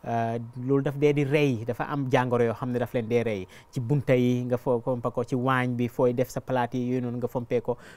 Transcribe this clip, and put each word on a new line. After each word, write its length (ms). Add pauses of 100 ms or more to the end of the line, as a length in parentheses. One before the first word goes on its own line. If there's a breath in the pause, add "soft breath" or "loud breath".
Euh, 360 (260)
loolu 160
daf 160
dee 160
di 120
rey, 380
dafa 220
am 240
jàngoro 340
yoo 140
xam 140
ne 80
daf 160
leen 120
dee 140
rey. 260 (220 loud breath)
Ci 100
bunta 360
yi 300
nga 120
fo-, 240
fompa 300
ko, 120
ci 120
waañ 400
bi 120
fooy 280
def 160
sa 100
palaat 320
yi, 160
yooyu 120
noonu 160
nga 100
fompe 340
ko. 160 (200 loud breath)